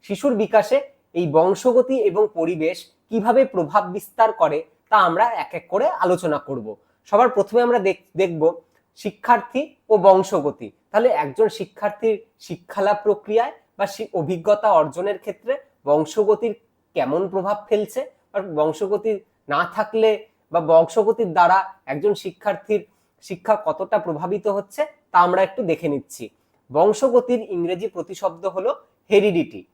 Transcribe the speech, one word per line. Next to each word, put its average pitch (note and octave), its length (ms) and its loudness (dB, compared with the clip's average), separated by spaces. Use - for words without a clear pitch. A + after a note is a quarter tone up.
শিশুর A#3 340 -2
বিকাশে A3 460 2
এই E3+ 180 -2
বংশগতি A#3 640 2
এবং G#3 380 0
পরিবেশ E3 540 -4
কিভাবে A3+ 360 2
প্রভাব F3+ 460 -4
বিস্তার - 420 -2
করে D#3 300 0
তা G#3+ 80 2
আমরা F#3 280 2
এক G#3 260 -6
এক - 180 -12
করে A3+ 180 0
আলোচনা F3+ 500 -2
করব। A2+ 380 -10
সবার A#3 240 2
প্রথমে G#3 320 0
আমরা A#3+ 180 2
দেখ-, F#3 380 -4
দেখব E3 440 0
শিক্ষার্থী - 800 -2
ও A3 80 6
বংশগতি। F3 760 2
তাহলে A3+ 180 2
একজন D3+ 400 0
শিক্ষার্থীর G#3 760 -6
শিক্ষালাভ G3+ 640 -4
প্রক্রিয়ায় G#3+ 480 0
বা G3 100 -2
শি-, G#3+ 260 -10
অভিজ্ঞতা F3+ 580 0
অর্জনের F3+ 480 0
ক্ষেত্রে A#3 380 -8
বংশগতির G3+ 720 0
কেমন E3+ 340 -2
প্রভাব F#3+ 300 -4
ফেলছে, G#3+ 420 -4
আর G3+ 80 -4
বংশগতি F#3+ 800 -2
না E3 240 -2
থাকলে A3 520 0
বা E3+ 80 0
বংশগতির E3+ 720 2
দ্বারা F3+ 400 4
একজন D3+ 280 -2
শিক্ষার্থীর G3 720 -6
শিক্ষা G3 440 -2
কতটা F#3 340 -2
প্রভাবিত F3+ 480 -6
হচ্ছে G3 380 -4
তা F#3 80 4
আমরা F#3 240 4
একটু F#3+ 200 -4
দেখে E3 240 -2
নিচ্ছি। C3+ 420 -8
বংশগতির A#3+ 680 2
ইংরেজি F3+ 460 -6
প্রতিশব্দ F3 580 -8
হলো F#3+ 300 -2
হেরিডিটি। F3+ 640 2